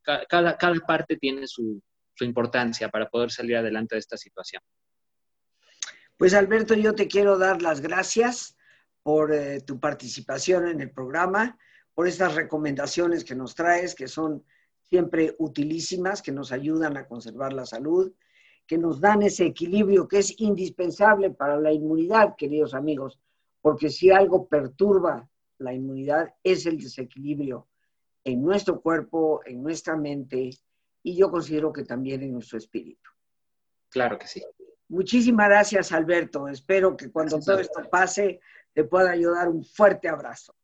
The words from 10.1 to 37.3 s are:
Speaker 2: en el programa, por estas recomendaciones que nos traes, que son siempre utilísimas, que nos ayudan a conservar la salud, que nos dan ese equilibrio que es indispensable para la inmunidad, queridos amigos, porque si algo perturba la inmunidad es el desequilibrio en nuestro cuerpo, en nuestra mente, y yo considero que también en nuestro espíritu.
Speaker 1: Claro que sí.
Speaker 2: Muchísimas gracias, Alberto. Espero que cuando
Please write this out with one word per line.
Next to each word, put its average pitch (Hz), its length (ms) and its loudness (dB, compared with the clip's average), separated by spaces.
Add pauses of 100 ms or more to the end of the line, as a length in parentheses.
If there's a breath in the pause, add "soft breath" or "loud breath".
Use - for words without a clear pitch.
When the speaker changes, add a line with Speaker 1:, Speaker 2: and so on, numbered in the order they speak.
Speaker 2:
en 160 140 -4
el 131 100 -10
programa, 185 640 -2 (360 soft breath)
por 175 160 0
estas 165 260 0
recomendaciones 156 880 -2
que 127 120 -12
nos 127 200 -10
traes, 175 400 0
que 131 140 -10
son 156 340 -6 (460)
siempre 165 500 2
utilísimas, 156 840 -4
que 135 120 -8
nos 135 180 -8
ayudan 147 460 -2
a 131 100 -14
conservar 120 460 -10
la 123 120 -8
salud, 165 460 -2 (560 soft breath)
que 165 100 -2
nos 160 220 -2
dan 208 220 4
ese 190 240 2
equilibrio 185 640 2
que 202 100 4
es - 220 -2
indispensable 196 880 2
para 143 280 -2
la 156 140 2
inmunidad, 165 680 2
queridos 147 360 -2
amigos, 135 440 -6 (440)
porque 151 280 2
si 180 220 6
algo 190 380 6
perturba 170 800 0 (280)
la 127 160 -8
inmunidad 135 600 -4 (100)
es 175 220 0
el 165 140 -2
desequilibrio 135 880 -10 (560)
en 127 180 -2
nuestro 190 380 0
cuerpo, 160 640 0
en 127 180 -12
nuestra 160 320 -6
mente, 135 560 -6 (520)
y 175 120 -6
yo 180 160 4
considero 156 400 -4
que 143 120 -10
también 131 400 -8
en 131 100 -8
nuestro 117 240 -10
espíritu. - 520 -12 (800)
Speaker 1:
Claro 117 280 -2
que - 100 -16
sí. - 160 -14 (440)
Speaker 2:
Muchísimas 214 600 4
gracias, 202 420 4
Alberto. 160 560 0
Espero 185 500 0
que 131 140 -14
cuando 156 260 -2